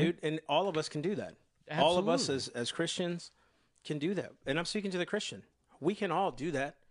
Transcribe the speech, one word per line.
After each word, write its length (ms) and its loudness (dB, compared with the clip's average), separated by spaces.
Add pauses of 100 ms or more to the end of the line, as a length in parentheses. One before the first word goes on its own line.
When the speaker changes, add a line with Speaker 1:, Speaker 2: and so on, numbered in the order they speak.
Speaker 1:
dude. 220 4
And 260 0
all 200 4
of 80 0
us 120 0
can 120 -4
do 140 -2
that. 200 -6 (360)
All 280 6
of 100 2
us 200 4
Speaker 2:
Absolutely. 320 -2
Speaker 1:
as, 80 -2
as 40 -6
Christians 580 -4 (540)
can 140 -4
do 160 -2
that. 180 -4 (140)
And 120 2
I'm 80 0
speaking 240 -4
to 80 -2
the 80 0
Christian. 360 -6 (380)
We 140 2
can 180 -2
all 180 2
do 220 -4
that. 240 -2 (140)